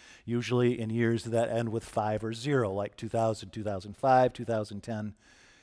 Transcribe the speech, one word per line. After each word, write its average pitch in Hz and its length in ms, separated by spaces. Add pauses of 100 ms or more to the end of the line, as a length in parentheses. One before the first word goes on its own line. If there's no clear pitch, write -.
(260)
usually 120 520
in 110 120
years 117 340
that 117 240
end 113 220
with 110 120
five 107 400
or 113 120
zero, 120 360
like 101 280
two 113 100
thousand, 110 400
two 110 140
thousand 101 340
five, 127 380
two 120 100
thousand 107 380
ten, 107 320 (480)